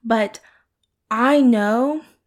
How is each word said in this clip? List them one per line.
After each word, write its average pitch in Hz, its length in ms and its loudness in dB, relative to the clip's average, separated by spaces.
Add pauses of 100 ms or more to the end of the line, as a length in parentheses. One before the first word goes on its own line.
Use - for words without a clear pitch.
But 220 360 -2 (680)
I 262 320 2
know 247 600 0 (260)